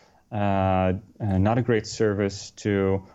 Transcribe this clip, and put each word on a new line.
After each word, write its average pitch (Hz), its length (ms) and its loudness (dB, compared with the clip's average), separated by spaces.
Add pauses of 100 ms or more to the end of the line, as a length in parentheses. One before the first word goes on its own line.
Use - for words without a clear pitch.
(320)
uh, - 20 -6
uh, 95 1040 0
not 107 200 2
a 123 40 2
great 113 240 0
service 101 640 -2
to 98 500 0 (120)